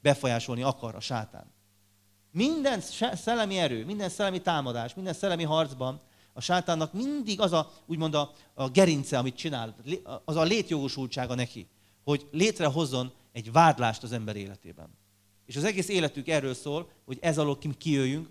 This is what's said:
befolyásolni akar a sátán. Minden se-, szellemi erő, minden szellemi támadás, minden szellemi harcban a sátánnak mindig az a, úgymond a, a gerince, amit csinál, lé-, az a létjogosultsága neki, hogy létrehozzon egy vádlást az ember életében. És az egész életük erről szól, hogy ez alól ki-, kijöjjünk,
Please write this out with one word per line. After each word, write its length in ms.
befolyásolni 600
akar 320
a 60
sátán. 520
Minden 500
se-, 360
szellemi 420
erő, 260
minden 240
szellemi 320
támadás, 540
minden 200
szellemi 300
harcban 560
a 80
sátánnak 520
mindig 480
az 120
a, 180
úgymond 280
a, 180
a 140
gerince, 500
amit 180
csinál, 380
lé-, 180
az 120
a 60
létjogosultsága 920
neki, 340
hogy 260
létrehozzon 800
egy 200
vádlást 500
az 100
ember 240
életében. 520
És 100
az 80
egész 240
életük 400
erről 260
szól, 360
hogy 160
ez 180
alól 200
ki-, 180
kijöjjünk, 540